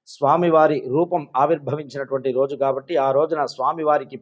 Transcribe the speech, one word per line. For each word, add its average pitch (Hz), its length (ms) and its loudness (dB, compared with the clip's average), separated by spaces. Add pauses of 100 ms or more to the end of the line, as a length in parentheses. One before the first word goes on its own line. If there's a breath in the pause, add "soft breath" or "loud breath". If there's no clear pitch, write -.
స్వామివారి 156 720 4 (160)
రూపం 170 280 0 (200)
ఆవిర్భవించినటువంటి 135 960 -2
రోజు 139 260 0
కాబట్టి, 135 300 -4 (120)
ఆ - 20 2 (100)
రోజున 156 260 0 (100)
స్వామివారికి 147 680 -2